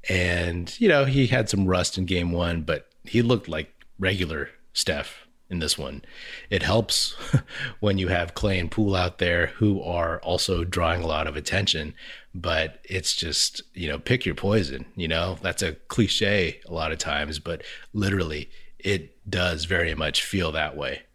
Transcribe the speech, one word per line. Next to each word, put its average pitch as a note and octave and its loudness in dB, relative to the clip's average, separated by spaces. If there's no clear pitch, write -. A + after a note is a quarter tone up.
And, F2 0
you A#3 8
know, D3 8
he C3+ 4
had A2 2
some G2 4
rust F#2 2
in F#2+ 0
game F2 0
one, E2+ 0
but D#2 -4
he A#2+ 2
looked A#2 2
like - -6
regular F2+ 0
Steph - -4
in F2+ -2
this D#2 0
one. C#2 -8
It F#2+ 0
helps - 2
<laughs> - -8
when G2+ 2
you F#2 0
have F2 0
Klay G2 2
and E2 -2
Poole G2+ 2
out F2+ 0
there F2 2
who G#2 2
are E2+ -2
also F2 0
drawing F2 0
a E2 -2
lot D#2 0
of D2+ -6
attention, D#2 -2
but E2 -2
it's F#2 -2
just, - -2
you F2 -6
know, C#2+ -2
pick B2 0
your E2+ 0
poison, E2 0
you E2+ -2
know? E2 0
That's F2 -2
a E2+ -2
cliche G2+ 2
a F2 -12
lot D#2+ -2
of D#2 -6
times, D2 -4
but E2 -6
literally F#2 -2
it F2+ -2
does F2+ 0
very E2+ 0
much D#2 0
feel F2 0
that D2+ -2
way. C2+ -6